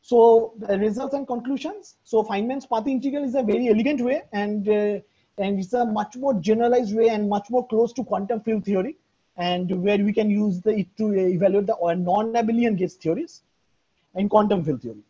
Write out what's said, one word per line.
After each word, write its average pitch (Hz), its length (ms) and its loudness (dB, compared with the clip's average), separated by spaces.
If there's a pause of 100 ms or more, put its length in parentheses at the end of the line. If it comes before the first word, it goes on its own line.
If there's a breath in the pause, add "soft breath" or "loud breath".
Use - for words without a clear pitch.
So 226 560 6
the 202 220 -2
results 220 340 -2
and 277 140 -6
conclusions. 269 760 -8
So 220 200 0
Feynman's 220 420 -4
path 220 220 -2
integral 269 360 -2
is 247 120 -4
a 269 80 0
very 233 260 0
elegant 233 320 2
way, 254 220 -2 (100)
and, 208 340 -4
uh, 208 320 0 (380)
and 196 220 -2
it's 185 140 -6
a 240 120 0
much 208 300 -4
more 269 180 -2
generalized 220 640 0
way 226 140 4
and 208 200 0
much 208 220 -2
more 247 160 0
close 226 260 0
to 262 100 -6
quantum 202 380 -4
field 220 240 -2
theory, 202 320 -2 (400)
and 180 320 -2 (140)
where 202 160 2
we 202 120 2
can 214 200 0
use 202 300 0
the, 214 180 0
it 185 80 -4 (100)
to 214 160 -2
evaluate 185 540 2
the, - 100 -2
uh, 170 160 0
non-abelian 220 840 0
gauge 180 180 -4
theories 196 500 -6 (720)
in 202 120 0
quantum 202 380 2
field 135 160 -2
theory. 107 280 -12